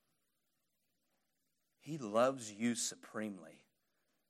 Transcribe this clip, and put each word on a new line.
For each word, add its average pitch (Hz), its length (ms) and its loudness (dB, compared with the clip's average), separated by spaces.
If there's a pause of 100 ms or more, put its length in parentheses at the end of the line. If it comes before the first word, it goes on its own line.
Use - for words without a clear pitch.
(1800)
He 151 180 -8
loves 117 520 4
you 113 220 2
supremely, 101 880 -6 (720)